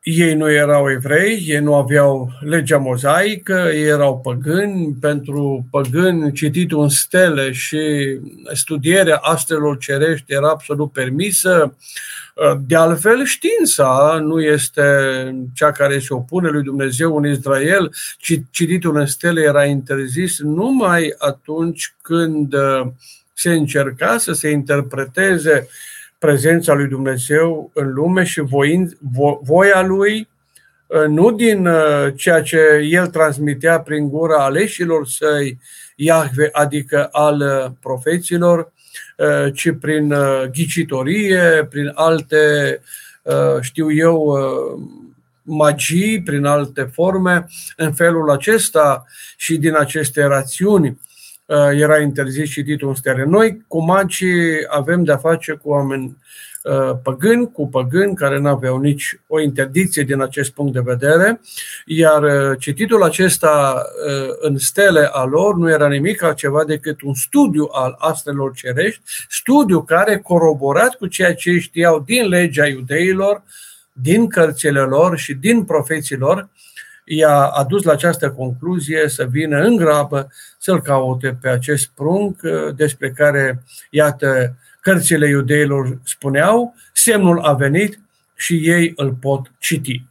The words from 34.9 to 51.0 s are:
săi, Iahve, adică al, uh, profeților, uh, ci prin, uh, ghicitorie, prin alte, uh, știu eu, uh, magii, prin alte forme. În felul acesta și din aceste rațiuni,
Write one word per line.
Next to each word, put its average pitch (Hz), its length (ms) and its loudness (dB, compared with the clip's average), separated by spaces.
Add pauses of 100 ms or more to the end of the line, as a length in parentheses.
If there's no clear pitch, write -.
săi, 143 520 -2 (360)
Iahve, 151 560 2
adică 147 600 -2
al, 147 300 2
uh, 135 380 -2
profeților, 170 920 -2 (460)
uh, 147 360 0
ci 160 260 -2
prin, 151 320 -2
uh, 139 400 0
ghicitorie, 160 1160 0
prin 143 240 -6
alte, 151 880 2 (400)
uh, 139 400 0
știu 156 300 -4
eu, 165 260 4
uh, 135 640 -2 (600)
magii, 160 800 0
prin 147 240 -2
alte 143 480 -2
forme. 180 540 0 (280)
În 160 180 -2
felul 165 360 2
acesta 147 760 2 (320)
și 160 200 -4
din 156 180 0
aceste 147 480 0
rațiuni, 139 760 0 (460)